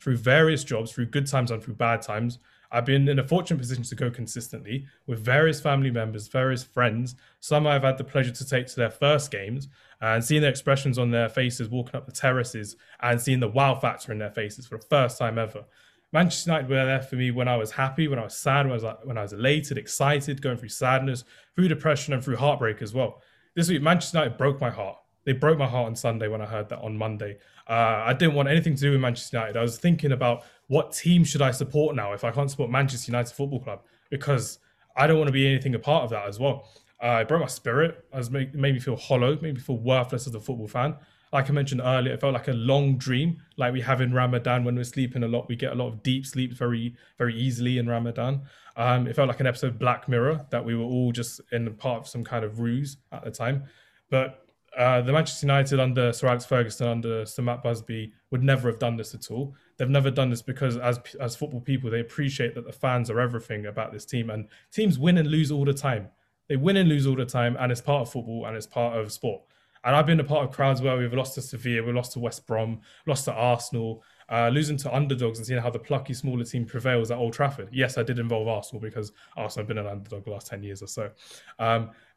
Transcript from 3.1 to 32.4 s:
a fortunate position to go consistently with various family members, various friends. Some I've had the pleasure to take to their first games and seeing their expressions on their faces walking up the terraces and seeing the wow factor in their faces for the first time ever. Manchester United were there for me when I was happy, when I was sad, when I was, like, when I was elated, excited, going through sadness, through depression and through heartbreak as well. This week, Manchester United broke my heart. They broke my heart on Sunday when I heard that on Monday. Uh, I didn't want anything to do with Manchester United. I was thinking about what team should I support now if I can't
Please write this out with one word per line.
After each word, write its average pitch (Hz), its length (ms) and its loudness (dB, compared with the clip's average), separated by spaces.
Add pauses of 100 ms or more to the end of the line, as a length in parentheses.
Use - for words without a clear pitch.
a 135 80 0
fortunate 165 320 0
position 123 260 -4
to 120 100 -10
go 120 160 -2
consistently 117 760 -10 (200)
with 117 120 -4
various 139 420 4
family 139 300 2
members, 110 380 -4
various 131 340 0
friends. 123 540 0 (240)
Some 151 260 2
I've 143 160 4
had 131 140 4
the 123 80 -6
pleasure 123 260 0
to - 180 -10
take 127 180 0
to - 100 -12
their 113 140 2
first 143 400 2
games 110 380 -8 (320)
and 113 220 2
seeing 151 180 4
their 147 100 4
expressions 135 480 0
on 120 120 2
their 117 180 2
faces 123 400 -2
walking 123 280 -6
up 123 100 -10
the - 60 -18
terraces 120 640 -2 (240)
and 120 200 2
seeing 127 200 2
the 117 80 0
wow 135 260 4
factor 117 380 -4
in 107 60 -6
their 104 120 -6
faces 107 360 -8
for - 120 -12
the - 80 -18
first 131 320 2
time 113 200 -2
ever. 107 260 -6 (480)
Manchester 170 380 2
United 143 200 0
were 135 140 2
there 131 160 0
for 131 160 -8
me 127 140 0
when 123 180 0
I 123 80 2
was 110 140 -2
happy, 139 380 0
when 139 100 -2
I 110 60 -6
was 110 120 -12
sad, 139 280 4
when 131 80 0
I - 20 -2
was, 110 100 -4
like, 113 200 -8
when 127 120 -6
I 110 60 -4
was 101 100 -8
elated, 135 460 0
excited, 139 640 -2
going 123 160 -2
through - 100 -12
sadness, 131 560 0 (300)
through 180 140 4
depression 147 440 0
and 127 100 -2
through 127 140 -2
heartbreak 127 460 0
as 104 100 -10
well. 123 300 -2 (320)
This 170 140 2
week, 165 120 2
Manchester 170 380 2
United 135 180 0
broke 139 240 0
my 123 100 -2
heart. 98 280 -8 (260)
They 139 80 0
broke 147 240 4
my 139 120 0
heart 120 180 0
on 113 80 -6
Sunday 113 320 -2
when 107 140 -4
I 107 60 -6
heard 107 240 -6
that - 100 -10
on 110 180 -6
Monday. 107 400 -6 (300)
Uh, 113 360 2
I 120 80 2
didn't 151 220 4
want 139 140 4
anything 165 260 4
to 135 60 -2
do 143 100 4
with 135 100 4
Manchester 123 360 -2
United. 110 200 -4
I 113 60 2
was 117 160 -2
thinking 165 340 4
about 123 300 2 (240)
what 151 260 2
team 175 300 6
should - 180 2
I 131 120 4
support 147 420 0
now 104 180 -2
if 101 120 -6
I 113 80 0
can't 139 180 0